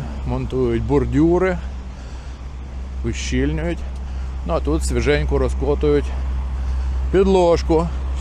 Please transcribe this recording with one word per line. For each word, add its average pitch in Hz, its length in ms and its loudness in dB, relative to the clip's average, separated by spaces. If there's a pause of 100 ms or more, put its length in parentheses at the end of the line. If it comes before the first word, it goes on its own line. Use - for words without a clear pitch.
(280)
монтують 123 560 0
бордюри, 151 720 4 (1500)
ущільнюють. 147 760 -2 (680)
Ну, 170 60 0
а 156 60 2
тут 156 260 0
свіженько 139 520 2
розкотують 143 680 2 (1080)
підложку 175 760 4 (340)